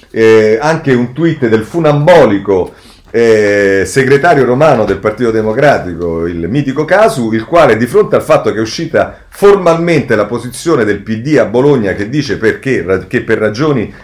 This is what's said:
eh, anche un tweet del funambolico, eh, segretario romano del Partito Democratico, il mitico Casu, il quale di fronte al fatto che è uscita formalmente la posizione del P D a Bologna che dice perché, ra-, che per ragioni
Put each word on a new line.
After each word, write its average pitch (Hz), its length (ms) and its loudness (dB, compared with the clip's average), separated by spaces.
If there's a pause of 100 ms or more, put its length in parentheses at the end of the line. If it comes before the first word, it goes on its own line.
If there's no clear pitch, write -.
(140)
eh, 110 460 4
anche 151 340 -2
un 120 200 -2
tweet 156 340 -2
del 110 160 0
funambolico, 143 1080 2 (400)
eh, 101 720 2
segretario 139 600 2
romano 127 380 2
del 98 160 -2
Partito 110 320 -2
Democratico, 92 960 -2
il 85 220 -6
mitico 143 360 -2
Casu, 151 460 0
il 110 140 -4
quale 151 300 2
di 117 100 -2
fronte 156 300 0
al 110 60 2
fatto 139 300 0
che 98 60 -4
è 110 40 -4
uscita 110 640 -4
formalmente 170 880 2
la 104 100 0
posizione 123 600 -4
del 101 160 -2
P 110 160 -6
D 139 200 0
a 110 80 4
Bologna 117 480 0
che 101 160 -6
dice 131 280 -4
perché, 107 460 -2
ra-, 95 240 -4
che 120 140 -2
per 110 160 -2
ragioni 107 560 -2 (100)